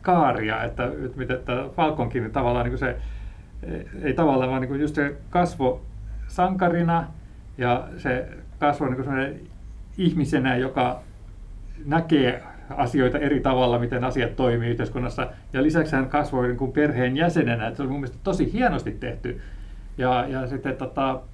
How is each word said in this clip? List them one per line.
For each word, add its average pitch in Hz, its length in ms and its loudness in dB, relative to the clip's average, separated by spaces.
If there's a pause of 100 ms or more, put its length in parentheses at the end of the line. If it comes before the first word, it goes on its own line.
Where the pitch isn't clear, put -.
kaaria, 117 600 4
että, 123 220 -4
että 135 340 -6
miten 127 260 -2
tää 131 200 -2 (120)
Falconkin 131 540 0
tavallaan 123 340 2
niinku 120 140 -2
se, 123 180 -2 (1040)
ei 139 120 2
tavallaan 131 360 4
vaan 131 120 0
niinku 127 120 -4
just 147 200 0
se 147 220 0 (140)
kasvo 147 520 2 (460)
sankarina 170 760 2 (540)
ja 123 380 2
se 127 320 -2 (300)
kasvo 147 280 2
niinku 127 160 -2
semmonen 139 380 -2 (580)
ihmisenä, 143 580 4
joka 127 440 0 (840)
näkee 143 580 4 (340)
asioita 143 420 2
eri 143 220 2
tavalla, 127 380 4
miten 120 260 0
asiat 120 320 0
toimii 120 340 2
yhteiskunnassa. 123 580 -2 (240)
Ja 131 100 2
lisäksi 156 340 4
hän 131 120 2
kasvoi 135 380 2
niinku 123 200 0
perheen 127 500 2
jäsenenä, 139 500 2
että 113 100 -4
se 143 60 -4
oli 131 80 -2
mun 143 100 -2
mielestä 127 240 -8
tosi 180 280 2
hienosti 196 380 2
tehty. - 500 -6 (580)
Ja, 127 300 2
ja 131 180 -4
sitten 131 300 -4
tota 135 440 -2 (140)